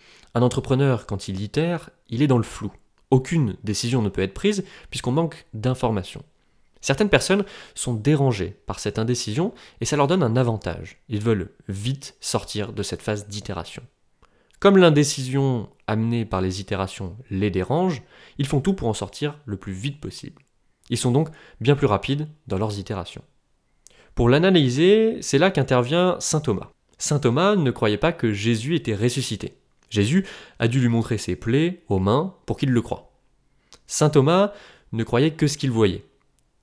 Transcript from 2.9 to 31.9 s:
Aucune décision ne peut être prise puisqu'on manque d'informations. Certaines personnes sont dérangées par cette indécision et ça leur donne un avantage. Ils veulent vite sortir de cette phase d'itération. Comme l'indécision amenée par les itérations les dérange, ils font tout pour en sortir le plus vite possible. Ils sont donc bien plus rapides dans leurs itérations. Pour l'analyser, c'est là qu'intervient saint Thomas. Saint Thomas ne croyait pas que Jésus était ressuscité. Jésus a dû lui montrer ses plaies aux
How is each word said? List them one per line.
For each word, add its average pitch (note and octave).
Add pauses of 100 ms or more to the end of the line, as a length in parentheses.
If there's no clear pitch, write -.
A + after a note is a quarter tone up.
Aucune C3
décision A#2
ne G2+
peut F#2+
être F#2+
prise G3+ (260)
puisqu'on -
manque D#3+
d'informations. A2+ (580)
Certaines G3+
personnes G3 (280)
sont B2
dérangées A2
par G2+
cette -
indécision B2 (260)
et A#2
ça D3+
leur C#3+
donne F3+
un A#2
avantage. G#2+
Ils G#2
veulent G#2+ (180)
vite A2
sortir -
de G2+
cette -
phase G#2
d'itération. G2+ (760)
Comme G3
l'indécision C#3 (180)
amenée A2
par F#2+
les F#2+
itérations F#2+ (140)
les G2+
dérange, B2+ (340)
ils C#3+
font C#3
tout F#3+
pour F#3+
en G#2+
sortir D3
le G2+
plus G2
vite C3+
possible. - (480)
Ils A#2+
sont B2
donc D#3 (300)
bien C3
plus C#3
rapides C#3 (180)
dans F#2+
leurs G#2+
itérations. F#2+ (920)
Pour A#2+
l'analyser, F3
c'est -
là F#3
qu'intervient C#3+
saint -
Thomas. G2+ (300)
Saint D3
Thomas D#3
ne D3
croyait G#2+
pas D#3+
que B2
Jésus A2+
était A2+
ressuscité. A#2 (320)
Jésus A#2 (360)
a A#2
dû B2
lui B2
montrer A#2
ses F2+
plaies D#3+
aux G2